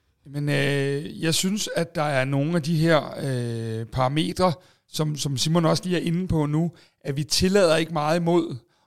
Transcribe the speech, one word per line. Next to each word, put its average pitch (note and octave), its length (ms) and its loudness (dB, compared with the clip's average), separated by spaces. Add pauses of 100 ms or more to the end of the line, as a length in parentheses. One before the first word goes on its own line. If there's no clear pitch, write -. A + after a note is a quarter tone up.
(260)
Men, D3 220 -6
øh, C#3 720 -2
jeg D#3+ 120 0
synes, F#3+ 420 -2
at E3+ 180 -2
der D#3+ 80 -2
er C#3 220 0
nogle C#3+ 320 0
af D#3+ 60 0
de E3 140 0
her, D#3 460 4
øh, A#2 640 -4
parametre, D#3+ 680 0 (360)
som, D3+ 280 -4
som C#3 200 -4
Simon D#3+ 280 2
også D#3+ 200 2
lige F3 120 -2
er D3+ 60 -2
inde F3 260 -2
på D#3 180 0
nu, D#3 260 0 (320)
at C3+ 120 -6
vi D3 80 -2
tillader F#3 520 4
ikke E3 160 0
meget D#3 280 0
imod, E3+ 360 2 (300)